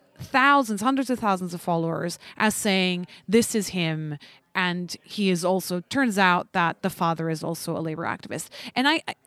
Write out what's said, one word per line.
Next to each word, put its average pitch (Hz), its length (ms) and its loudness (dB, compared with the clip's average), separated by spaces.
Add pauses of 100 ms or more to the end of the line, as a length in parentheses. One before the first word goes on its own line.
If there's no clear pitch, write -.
(200)
thousands, 262 640 4
hundreds 262 300 2
of 233 80 -2
thousands 185 340 0
of 175 80 -8
followers 165 560 -2 (200)
as 214 180 2
saying, 185 500 0 (220)
"This 220 260 4
is 208 160 0
him." 156 480 -4 (380)
And 180 480 -2
he 202 260 0
is 175 160 2
also, 180 440 0
turns 254 280 0
out 180 360 2
that 170 280 0
the 196 80 0
father 165 400 -2
is 160 140 -4
also 165 340 -6
a - 40 -4
labor 160 220 -6
activist. 170 460 -8 (260)
And 254 120 0
I, 311 200 0
I, - 60 -8 (140)